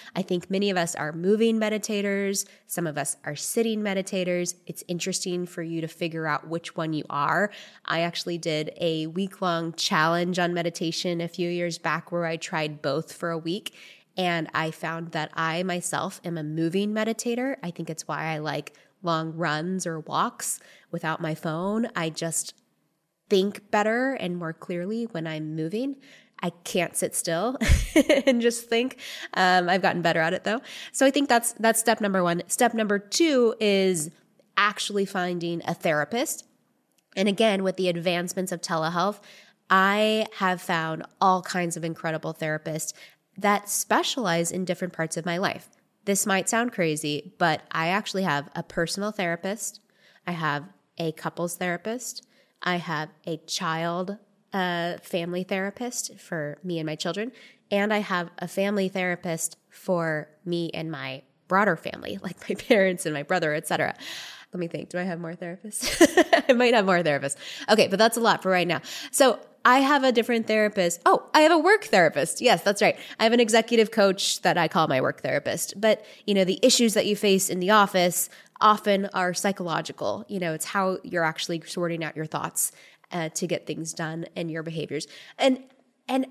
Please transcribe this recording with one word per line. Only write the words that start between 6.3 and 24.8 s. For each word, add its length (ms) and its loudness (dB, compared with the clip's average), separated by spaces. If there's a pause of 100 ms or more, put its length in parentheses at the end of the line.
which 280 -8
one 180 -2
you 160 -4
are. 420 0 (340)
I 160 -2
actually 380 -4
did 320 -4 (100)
a 260 -2
week-long 640 -4
challenge 680 2
on 160 0
meditation 680 -2
a 60 -4
few 220 -4
years 280 -4
back 340 -4
where 140 -2
I 120 -4
tried 440 -6
both 320 -4
for 160 -8
a 80 -4
week. 380 -6 (420)
And 380 -2
I 160 -2
found 400 -8
that 240 -4
I 260 0
myself 640 -4
am 120 -4
a 60 -6
moving 500 -2
meditator. 680 -2
I 80 -8
think 220 -10
it's 160 -10
why 180 -4
I 140 -4
like 340 -6 (300)
long 320 -2
runs 500 -2
or 140 -6
walks 600 -4 (300)
without 320 -4
my 140 -2
phone. 600 -2
I 140 -2
just 460 -6 (800)
think 380 0
better 420 2
and 240 -4
more 160 -6
clearly 520 -6